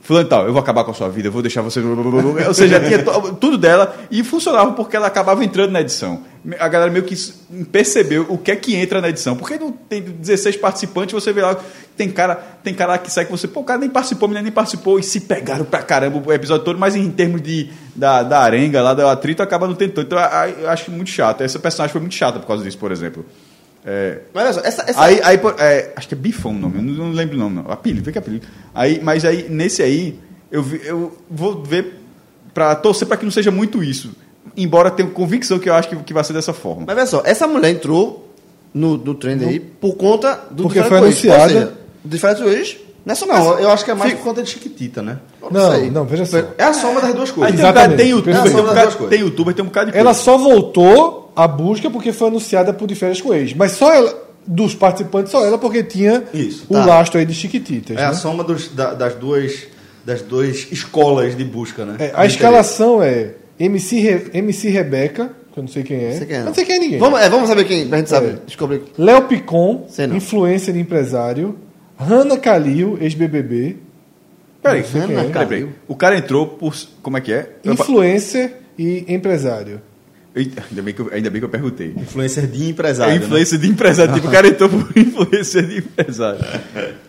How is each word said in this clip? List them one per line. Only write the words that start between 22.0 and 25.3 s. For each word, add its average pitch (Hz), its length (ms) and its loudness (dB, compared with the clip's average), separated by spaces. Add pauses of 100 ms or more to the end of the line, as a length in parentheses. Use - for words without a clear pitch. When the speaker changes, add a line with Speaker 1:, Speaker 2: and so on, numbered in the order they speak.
Speaker 1:
muito 175 140 -8
chata 123 240 -2
por 90 80 -14
causa 107 160 -6
disso, 95 160 -10
por 101 140 -6
exemplo. 82 340 -10 (580)
É, 98 340 -6 (160)
Speaker 2:
Mas 208 100 -2
olha 254 100 0
só, 175 60 -4
essa, - 300 -4
essa 247 100 0
Speaker 1:
aí, 185 220 8
aí, 185 160 6